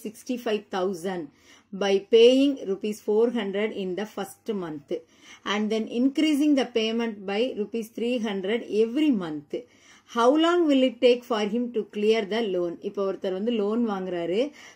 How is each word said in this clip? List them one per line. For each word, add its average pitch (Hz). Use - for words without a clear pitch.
sixty-five 220
thousand 185
by 196
paying 262
rupees 208
four 214
hundred 202
in 185
the 214
first -
month 156
and 214
then 220
increasing 294
the 233
payment 226
by 208
rupees 214
three 240
hundred 196
every 285
month. 151
How 233
long 349
will 269
it 247
take 247
for 220
him 240
to 220
clear 214
the 226
loan? 175
இப்போ 202
ஒருத்தர் 185
வந்து 214
லோன் 214
வாங்குறாரு. 185